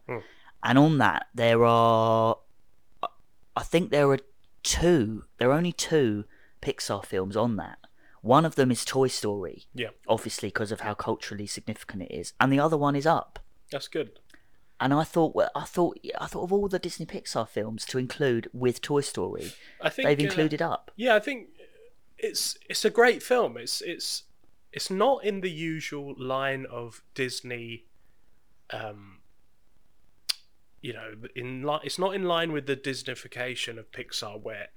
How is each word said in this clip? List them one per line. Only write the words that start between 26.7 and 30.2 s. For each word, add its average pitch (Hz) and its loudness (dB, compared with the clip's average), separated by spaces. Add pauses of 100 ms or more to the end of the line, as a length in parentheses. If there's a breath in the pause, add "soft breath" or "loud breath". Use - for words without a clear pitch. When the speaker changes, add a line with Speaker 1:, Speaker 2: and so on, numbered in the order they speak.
Speaker 1:
Disney, 120 -8 (840)
um, 104 -12 (1700)